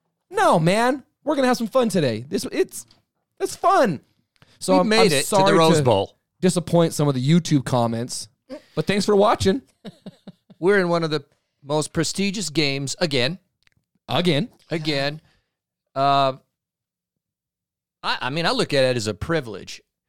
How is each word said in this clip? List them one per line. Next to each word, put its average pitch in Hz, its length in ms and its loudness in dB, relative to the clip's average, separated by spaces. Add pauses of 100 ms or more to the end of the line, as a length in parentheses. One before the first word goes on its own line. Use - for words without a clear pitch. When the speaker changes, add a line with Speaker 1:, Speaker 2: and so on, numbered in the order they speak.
(280)
Speaker 1:
No, 349 300 2
man. 226 440 0 (200)
We're 294 120 -2
gonna 269 140 0
have 247 80 2
some 233 100 -4
fun 240 220 0
today. 131 400 -2
This, 180 240 -4
it's, - 320 -4 (560)
it's 370 160 -8
fun. 311 440 2 (580)
So - 160 0
Speaker 2:
We 185 60 6
Speaker 1:
I'm, 180 100 0
Speaker 2:
made 220 100 4
Speaker 1:
I'm 226 60 6
Speaker 2:
it 180 40 2
to 147 60 2
the 139 60 0
Speaker 1:
sorry 196 340 2
Speaker 2:
Rose 165 220 6
Speaker 1:
to 147 40 2
Speaker 2:
Bowl. 104 320 2 (280)
Speaker 1:
disappoint 170 500 2
some 147 160 0
of 139 60 0
the 127 120 -4
YouTube 156 380 2
comments, 117 640 -4 (460)
but - 120 -6
thanks 196 200 -2
for 208 100 2
watching. 202 460 2 (200)
<laughs> - 760 -20
Speaker 2:
We're 196 200 2
in 180 120 0
one 170 140 0
of 160 60 -4
the 147 140 -4 (380)
most 143 320 -4
prestigious 190 560 -4
games 139 500 -2
again. 139 380 -2 (720)
Speaker 1:
Again. 165 400 0 (200)
Speaker 2:
Again. 151 520 -4 (720)
Uh, 135 400 2 (1700)
I, 233 200 -4
I 123 80 -4
mean, 165 160 -4
I 196 40 0
look 233 240 -4
at 135 100 4
it 127 120 0
as 107 100 -6
a 107 80 -4
privilege. 123 680 -8 (280)